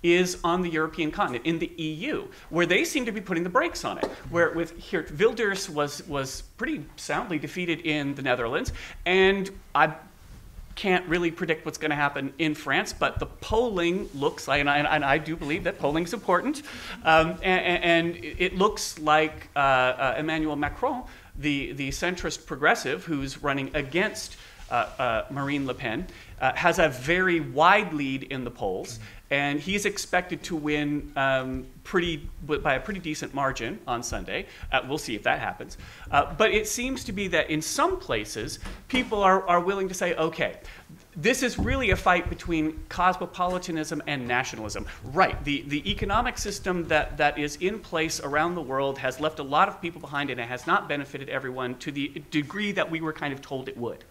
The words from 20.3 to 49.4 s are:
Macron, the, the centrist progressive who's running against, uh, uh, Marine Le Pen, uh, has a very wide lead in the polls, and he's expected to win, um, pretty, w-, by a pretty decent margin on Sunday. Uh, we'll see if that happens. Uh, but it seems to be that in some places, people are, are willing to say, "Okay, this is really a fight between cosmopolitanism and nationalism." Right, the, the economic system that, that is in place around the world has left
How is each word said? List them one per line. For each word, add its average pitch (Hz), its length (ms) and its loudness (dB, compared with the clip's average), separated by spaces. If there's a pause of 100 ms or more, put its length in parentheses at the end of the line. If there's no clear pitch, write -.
Macron, 240 480 -2 (340)
the, 139 340 -2
the 139 180 -4
centrist 175 540 -4
progressive 156 600 2
who's 139 380 -4
running 139 320 0
against, 156 600 -2 (340)
uh, 120 160 2 (120)
uh, 117 320 2
Marine 139 360 -2
Le 123 80 -2
Pen, 127 320 -4 (340)
uh, 131 140 2
has 170 240 2
a 160 100 6
very 170 500 2
wide 160 560 6
lead 135 300 -2
in 131 200 -6
the 120 60 -4
polls, 110 480 -4 (320)
and 143 280 2
he's 196 260 -2
expected 180 600 -2
to 180 100 -6
win, 147 600 -2
um, 131 500 0 (160)
pretty, 170 460 -2 (140)
w-, 147 180 0
by 143 140 2
a 131 60 0
pretty 190 200 -6
decent 151 340 -8
margin 135 520 -2
on 120 160 -2
Sunday. 104 440 -6 (240)
Uh, 131 160 2
we'll 131 120 -4
see - 160 -6
if 101 80 -6
that 139 160 2
happens. 107 380 -8 (340)
Uh, - 240 4
but 220 180 4
it 208 160 2
seems 247 360 -4
to 220 80 -6
be 196 160 -2
that 165 220 2
in 156 100 2
some 359 380 0
places, 107 600 -4 (300)
people 226 340 0
are, 190 260 6
are 175 120 6
willing 190 280 0
to 185 60 -6
say, 175 200 0
"Okay, 160 440 0 (580)
this 233 260 2
is 240 160 0
really 247 320 2
a 185 60 4
fight 180 320 4
between 156 600 -2
cosmopolitanism 180 1160 -2
and 135 220 -4
nationalism." 117 580 -2 (180)
Right, 147 400 2
the, 143 240 0
the 156 220 -2
economic 220 480 0
system 185 500 -2
that, 147 280 2
that 147 220 4
is 147 180 -2
in 202 240 -2
place 160 400 -2
around 151 340 0
the 170 80 -4
world 135 360 0
has 131 220 -4
left 156 200 -2